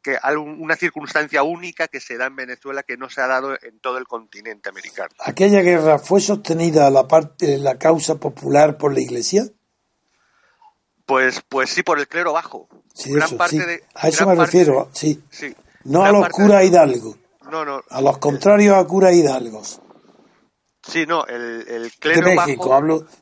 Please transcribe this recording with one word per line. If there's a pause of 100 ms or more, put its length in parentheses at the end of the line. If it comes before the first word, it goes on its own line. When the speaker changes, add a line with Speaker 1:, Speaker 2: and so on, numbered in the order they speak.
Speaker 1:
que,
algo,
una
circunstancia
única
que
se
da
en
Venezuela
que
no
se
ha
dado
en
todo
el
continente
americano. (100)
Speaker 2:
¿Aquella
guerra
fue
sostenida
a
la
parte,
la
causa
popular
por
la
Iglesia? (1600)
Speaker 1:
Pues,
pues
sí,
por
el
clero
bajo. (260)
Speaker 2:
Sí,
Speaker 1:
Gran
Speaker 2:
eso,
Speaker 1:
parte
Speaker 2:
sí.
Speaker 1:
de, (120)
Speaker 2:
A
eso
Speaker 1:
gran
Speaker 2:
me
Speaker 1:
parte
Speaker 2:
refiero,
Speaker 1:
de,
Speaker 2:
sí.
Speaker 1:
sí. (300)
Speaker 2:
No
a
Speaker 1:
Gran
Speaker 2:
los
Speaker 1:
parte
Speaker 2:
curas
Speaker 1:
de,
Speaker 2:
Hidalgo. (320)
Speaker 1:
no,
no.
Speaker 2:
A
los
contrarios
a
curas
Hidalgos. (1000)
Speaker 1:
Sí,
no,
el,
el
Speaker 2:
De
Speaker 1:
clero
Speaker 2:
México,
Speaker 1:
bajo
Speaker 2:
hablo (140)